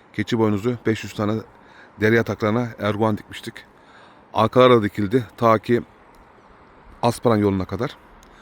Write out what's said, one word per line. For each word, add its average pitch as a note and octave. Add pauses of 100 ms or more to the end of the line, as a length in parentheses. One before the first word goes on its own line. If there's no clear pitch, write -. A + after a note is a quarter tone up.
(120)
keçi A2
boynuzu, A2 (100)
beş A2
yüz G2+
tane G#2 (680)
dere A2
yataklarına A2+ (100)
erguvan G#2
dikmiştik. - (800)
Arkalara B2
da A2
dikildi G#2 (100)
ta A2+
ki A#2 (1200)
Asparan A#2
yoluna G2
kadar. G#2+ (460)